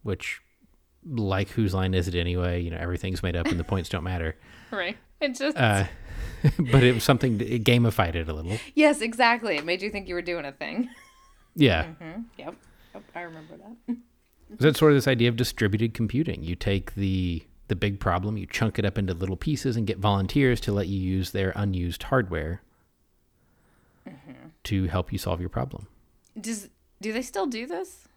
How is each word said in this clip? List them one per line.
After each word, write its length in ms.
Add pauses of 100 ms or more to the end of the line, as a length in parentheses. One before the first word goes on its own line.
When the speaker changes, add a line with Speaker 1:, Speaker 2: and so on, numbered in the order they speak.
Speaker 1:
which, 380 (640)
like, 440
whose 240
line 200
is 140
it 60
anyway? 480
You 80
know, 80
everything's 440
made 140
up 100
and 140
the 40
points 240
don't 160
matter. 360
Speaker 2:
<laughs> 60 (260)
Right. 240 (240)
It 160
just 200
Speaker 1:
Uh, 280 (400)
<laughs> 340
but 240
it 120
was 100
something, 360
it 220
gamified 540
it 120
a 40
little. 260 (160)
Speaker 2:
Yes, 260
exactly. 560
It 80
made 160
you 100
think 180
you 80
were 60
doing 220
a 60
thing. 380 (680)
Speaker 1:
Yeah. 300
Speaker 2:
Mm-hmm. 380 (140)
Yep. 200 (380)
Yep. 100 (100)
I 60
remember 380
that. 420
<laughs> 60 (420)
Speaker 1:
So 80 (100)
that's 120
sort 140
of 40
this 120
idea 200
of 80
distributed 560
computing. 520
You 100
take 400
the, 480 (240)
the 80
big 240
problem, 380
you 100
chunk 320
it 60
up 120
into 160
little 240
pieces 400
and 120
get 100
volunteers 640
to 120
let 140
you 140
use 320
their 240
unused 480
hardware 580 (1500)
Speaker 2:
Mm-hmm. 400 (160)
Speaker 1:
to 220
help 260
you 60
solve 220
your 80
problem. 400 (520)
Speaker 2:
Does, 280 (320)
do 120
they 100
still 240
do 200
this? 400 (100)